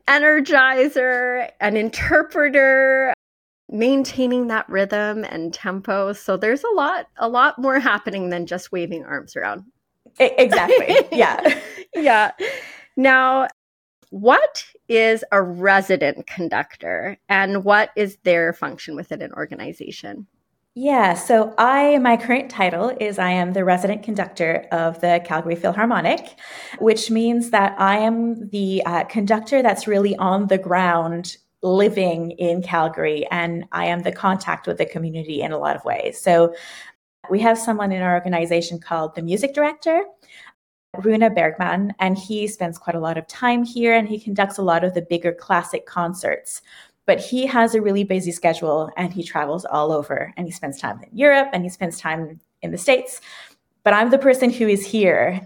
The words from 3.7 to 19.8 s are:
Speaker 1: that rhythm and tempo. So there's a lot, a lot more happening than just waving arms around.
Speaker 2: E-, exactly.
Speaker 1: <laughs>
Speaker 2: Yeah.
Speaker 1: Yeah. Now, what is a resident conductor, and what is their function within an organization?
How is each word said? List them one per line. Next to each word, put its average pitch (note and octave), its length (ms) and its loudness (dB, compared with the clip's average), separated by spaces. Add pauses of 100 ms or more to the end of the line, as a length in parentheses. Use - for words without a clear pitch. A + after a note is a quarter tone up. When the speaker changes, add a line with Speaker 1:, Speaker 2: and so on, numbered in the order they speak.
Speaker 1:
that A3 200 -4
rhythm G#3 560 -2
and E3 300 -8
tempo. G3 600 -4
So F#3+ 240 -4
there's A3 260 0
a A4+ 100 -2
lot, E4+ 320 -2 (120)
a A3+ 120 -2
lot B3+ 300 2
more C4 180 0
happening G3+ 520 -2
than F3 180 -6
just F3+ 240 -8
waving E3+ 340 -6
arms - 300 -10
around. G#2 280 -6 (560)
Speaker 2:
E-, E3 200 6
exactly. F#4+ 720 4
Speaker 1:
<laughs> - 0 -
Speaker 2:
Yeah. A3+ 480 2 (340)
Speaker 1:
Yeah. A3+ 380 4 (680)
Now, C4 500 4 (640)
what B3+ 560 2 (220)
is A3+ 440 2
a G3+ 100 4
resident F#3 840 2
conductor, C#3 920 -6 (120)
and G3 340 0
what G#3 320 4
is G3+ 280 -4
their E3+ 300 2
function E3 420 -10
within D#3 260 -12
an - 120 -12
organization? E3 920 -12 (500)